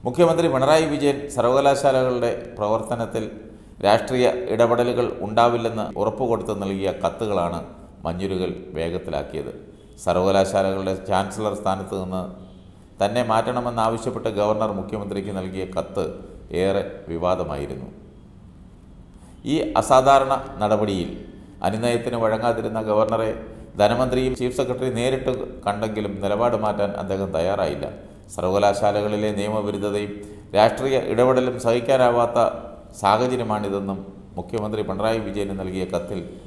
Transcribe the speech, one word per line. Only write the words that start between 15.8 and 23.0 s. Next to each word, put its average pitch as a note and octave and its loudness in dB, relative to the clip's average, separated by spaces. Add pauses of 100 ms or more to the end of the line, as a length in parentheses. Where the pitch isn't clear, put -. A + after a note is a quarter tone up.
ഏറെ F#2+ 0 (280)
വിവാദമായിരുന്നു. D2+ -4 (1700)
ഈ D4+ -2
അസാധാരണ C3+ 6 (280)
നടപടിയിൽ G#2 0 (540)
അനുനയത്തിന് A#2 -2
വഴങ്ങാതിരുന്ന A2 0
ഗവർണറെ A2 2 (480)